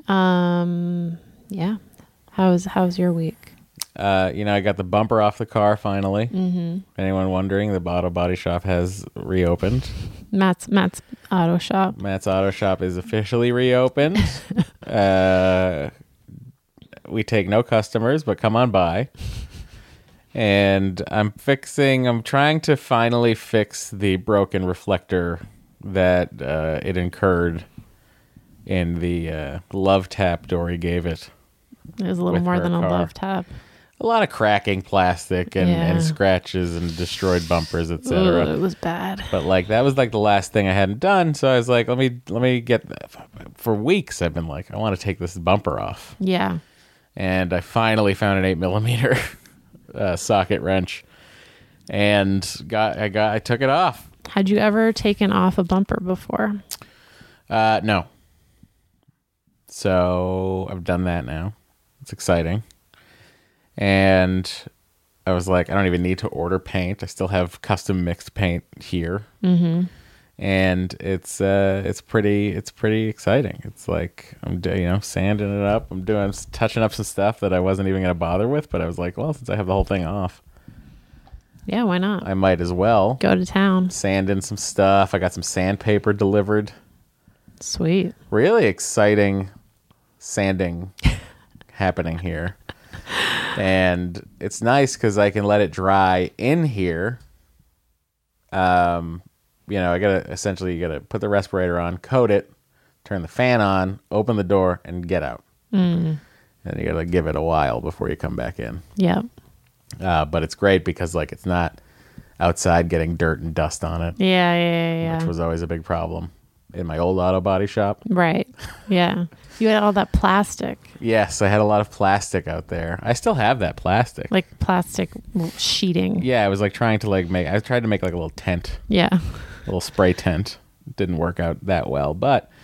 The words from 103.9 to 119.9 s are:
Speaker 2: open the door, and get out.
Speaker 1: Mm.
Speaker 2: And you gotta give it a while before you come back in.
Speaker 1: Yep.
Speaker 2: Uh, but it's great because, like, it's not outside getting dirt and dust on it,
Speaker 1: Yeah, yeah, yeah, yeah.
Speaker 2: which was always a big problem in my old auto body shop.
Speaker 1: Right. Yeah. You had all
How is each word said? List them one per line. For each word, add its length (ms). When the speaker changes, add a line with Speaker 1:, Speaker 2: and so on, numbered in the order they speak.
Speaker 2:
open 260
the 80
door, 400
and 220
get 160
out. 220
Speaker 1:
Mm. 460
Speaker 2:
And 160
you 60
gotta 180
give 220
it 100
a 60
while 380
before 280
you 80
come 200
back 220
in. 240
Speaker 1:
Yep. 300
Speaker 2:
Uh, 240
but 180
it's 120
great 300
because, 300
like, 180
it's 140
not 340
outside 480
getting 280
dirt 240
and 140
dust 300
on 180
it, 160
Speaker 1:
Yeah, 360
yeah, 40
yeah, 80
yeah. 160
Speaker 2:
which 80
was 140
always 220
a 40
big 180
problem 460
in 120
my 120
old 200
auto 220
body 260
shop. 420
Speaker 1:
Right. 400
Yeah. 380
You 100
had 140
all 100